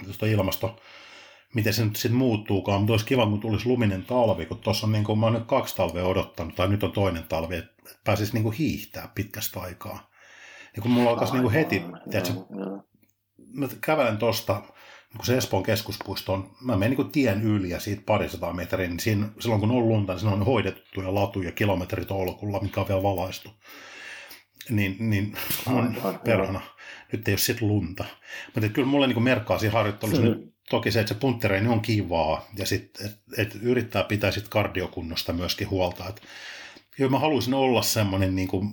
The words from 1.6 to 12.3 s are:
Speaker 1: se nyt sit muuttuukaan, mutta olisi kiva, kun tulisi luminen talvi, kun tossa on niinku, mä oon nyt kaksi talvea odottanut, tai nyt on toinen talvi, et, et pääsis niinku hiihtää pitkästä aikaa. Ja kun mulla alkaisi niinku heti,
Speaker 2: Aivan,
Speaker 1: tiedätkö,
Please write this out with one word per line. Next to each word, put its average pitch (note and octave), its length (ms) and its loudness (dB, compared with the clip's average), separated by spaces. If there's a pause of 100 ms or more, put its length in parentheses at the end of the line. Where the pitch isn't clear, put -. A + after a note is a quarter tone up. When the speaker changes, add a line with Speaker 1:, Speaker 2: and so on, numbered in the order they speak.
Speaker 1:
se A2 120 2
nyt G#2+ 120 -2
sit A#2 160 0
muuttuukaan, G#2 680 2
mutta G#2 120 4
olisi A2 140 2
kiva, B2+ 200 4
kun G#2 140 0
tulisi A2 280 -2
luminen G#2 360 2
talvi, G#2 420 2
kun - 120 -8
tossa - 280 0
on G#2+ 60 2
niinku, G#2+ 240 2
mä A2 100 4
oon A2 60 4
nyt A#2 140 0
kaksi - 300 0
talvea F2 300 0
odottanut, F2+ 480 -2
tai F2+ 140 0
nyt G2+ 140 2
on F#2 100 0
toinen F2+ 360 0
talvi, E2 280 -2
et, E2 80 -6
et - 400 -20
pääsis G#2 280 0
niinku A2+ 180 0
hiihtää - 640 -4
pitkästä - 460 -6
aikaa. - 500 -12 (680)
Ja G#2+ 60 -6
kun A#2 80 2
mulla A#2+ 200 6
alkaisi A#2 220 2
niinku B2+ 180 4
heti, D3 340 4
Speaker 2:
Aivan, - 160 -14 (100)
Speaker 1:
tiedätkö, - 240 0